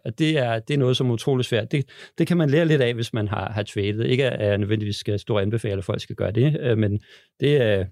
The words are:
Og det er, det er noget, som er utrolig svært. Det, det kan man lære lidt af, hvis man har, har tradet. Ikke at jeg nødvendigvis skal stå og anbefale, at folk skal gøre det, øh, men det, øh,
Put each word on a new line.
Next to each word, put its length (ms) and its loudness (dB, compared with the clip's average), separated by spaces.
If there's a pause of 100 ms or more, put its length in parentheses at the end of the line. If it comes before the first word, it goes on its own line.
Og 140 -6
det 180 2
er, 220 0
det 140 -6
er 40 0
noget, 200 2
som 120 0
er 40 2
utrolig 320 0
svært. 260 -2
Det, 140 0 (320)
det 100 0
kan 100 2
man 120 2
lære 160 4
lidt 160 4
af, 120 2
hvis 200 -6
man 140 -2
har, 240 -4
har 120 -2
tradet. 240 -4
Ikke 420 0
at 180 -2
jeg 100 2
nødvendigvis 380 -2
skal 240 -4
stå 160 -2
og 60 2
anbefale, 360 -2
at 60 -6
folk 180 -4
skal 140 -12
gøre 160 -2
det, 300 2
øh, 160 0
men 220 2 (400)
det, 220 2
øh, 300 2